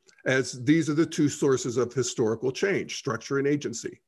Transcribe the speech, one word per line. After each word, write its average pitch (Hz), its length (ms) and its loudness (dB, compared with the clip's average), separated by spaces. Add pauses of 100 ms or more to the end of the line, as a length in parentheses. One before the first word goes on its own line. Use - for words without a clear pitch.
(240)
as 131 400 0
these 151 240 4
are 151 60 0
the 160 100 4
two 156 240 2
sources 127 480 0
of 120 160 0
historical 120 580 0
change, - 460 -2
structure 131 420 -4
and 139 80 0
agency. 143 600 -4